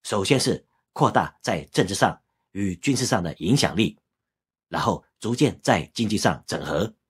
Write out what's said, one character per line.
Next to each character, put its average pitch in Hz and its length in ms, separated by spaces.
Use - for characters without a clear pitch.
首 101 200
先 131 160
是 - 260
扩 127 180
大 92 300
在 82 240
政 - 200
治 95 80
上 92 280
与 95 260
军 139 180
事 120 100
上 110 160
的 80 180
影 98 180
响 71 180
力， - 240
然 85 120
后 98 220
逐 113 160
渐 120 260
在 95 220
经 113 140
济 101 100
上 85 300
整 71 180
合。 78 300